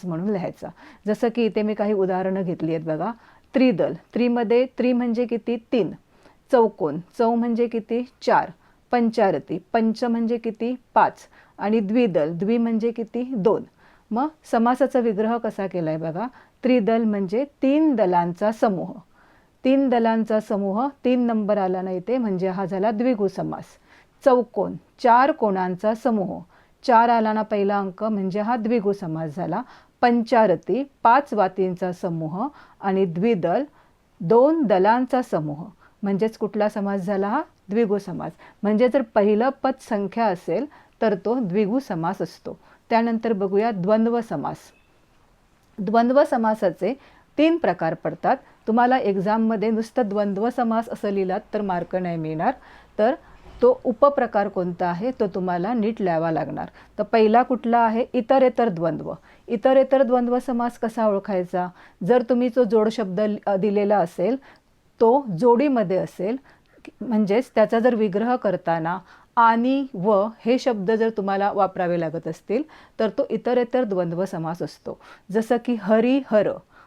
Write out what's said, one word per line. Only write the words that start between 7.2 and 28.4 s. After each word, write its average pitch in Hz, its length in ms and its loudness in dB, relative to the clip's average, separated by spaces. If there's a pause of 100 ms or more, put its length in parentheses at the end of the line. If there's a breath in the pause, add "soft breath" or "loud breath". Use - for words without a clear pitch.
म्हणजे 233 320 0
किती? 233 440 -4 (120)
चार. 185 280 2 (400 soft breath)
पंचारती, 220 680 0 (140)
पंच 226 320 0
म्हणजे 233 320 -2
किती? 233 380 -6 (200)
पाच. 180 180 4 (460 soft breath)
आणि 214 220 0
द्विदल, 190 520 0
द्वि 202 260 -2
म्हणजे 233 320 0
किती? 240 460 -8
दोन. 185 260 2 (480 soft breath)
मग 254 180 -2 (240)
समासाचा 247 480 2
विग्रह 226 360 0
कसा 220 300 -6
केलाय 165 300 -4
बघा. 165 300 -6 (380 soft breath)
त्रिदल 233 400 2
म्हणजे 208 400 -2 (180)
तीन 294 320 4
दलांचा 180 580 0
समूह. 185 400 -2 (720 soft breath)
तीन 269 240 4
दलांचा 226 520 2
समूह, 202 480 -2 (160)
तीन 247 160 2
नंबर 214 380 0
आला 185 240 -2
ना 185 80 -6
इथे, 185 280 -4
म्हणजे 190 300 -2
हा 185 160 -4
झाला 190 260 0
द्विगु 220 380 0
समास. 165 360 -8 (600 soft breath)
चौकोन, 214 520 2 (260)
चार 254 300 4
कोणांचा 190 640 -2
समूह. 208 480 -4 (400 soft breath)
चार 233 260 6
आला 220 240 2
ना 220 100 -2
पहिला 202 360 -2
अंक, 190 260 -6
म्हणजे 196 360 -2